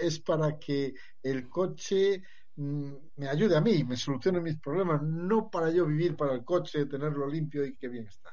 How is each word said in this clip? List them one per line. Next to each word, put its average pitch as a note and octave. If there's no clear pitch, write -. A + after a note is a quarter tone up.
es D#3+
para D3+
que C#3
el C3
coche, F#3+
mm, C#3+
me C#3
ayude D#3+
a D3+
mí, F#3
me B2
solucione D3
mis D#3
problemas, D#3
no F3+
para E3
yo E3+
vivir D3+
para C#3+
el A#2+
coche, D#3+
tenerlo C#3+
limpio C#3+
y C3+
qué B2+
bien A#2+
está, -